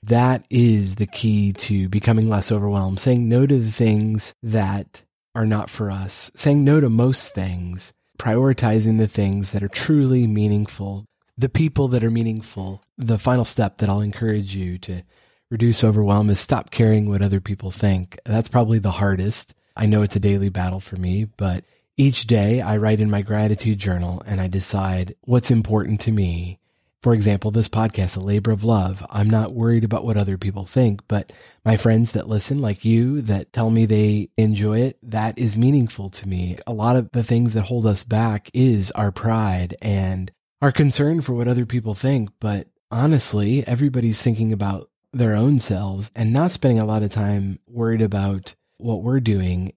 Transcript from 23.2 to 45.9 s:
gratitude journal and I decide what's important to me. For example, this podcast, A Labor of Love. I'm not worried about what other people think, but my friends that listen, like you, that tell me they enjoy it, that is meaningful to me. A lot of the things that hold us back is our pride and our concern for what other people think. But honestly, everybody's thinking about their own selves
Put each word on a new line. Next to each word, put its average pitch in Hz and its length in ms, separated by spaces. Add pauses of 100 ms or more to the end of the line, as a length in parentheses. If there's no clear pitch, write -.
gratitude 107 560
journal 90 480
and 98 140
I 92 60
decide 92 760
what's 123 280
important 107 520
to 117 100
me. 90 460 (440)
For 120 120
example, 104 380
this 113 160
podcast, 110 480
A 92 40
Labor 101 300
of 101 140
Love. 95 460
I'm 104 200
not 110 240
worried 117 300
about 107 200
what 113 120
other 98 200
people 98 300
think, 113 400
but 101 240 (340)
my 110 120
friends 113 360
that - 160
listen, 110 320
like 107 240
you, 120 380
that 101 300
tell 113 180
me 113 160
they 104 500
enjoy 107 440
it, 131 240
that 113 340
is 110 180
meaningful 120 520
to 98 200
me. 90 380
A 120 60
lot 113 240
of 120 160
the 120 100
things 117 320
that 107 120
hold 117 200
us 101 160
back 110 500
is 117 400
our 104 200
pride 98 680
and 95 520 (280)
our 139 120
concern 147 480
for 135 140
what 120 120
other 123 200
people 110 280
think. 127 360 (100)
But 101 260 (240)
honestly, 120 800
everybody's 123 520
thinking 110 320
about 98 380 (220)
their 113 240
own 131 240
selves 98 560